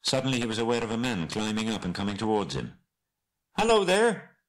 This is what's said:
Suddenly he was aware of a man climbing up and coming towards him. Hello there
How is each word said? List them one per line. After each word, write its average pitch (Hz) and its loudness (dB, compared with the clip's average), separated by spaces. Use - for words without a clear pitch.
Suddenly 131 0
he 117 -2
was 110 -4
aware 117 0
of 110 -6
a 113 -2
man 113 -2
climbing 107 -2
up 110 -4
and 90 -2
coming 101 -4
towards 104 0
him. 60 -8
Hello 220 4
there 196 2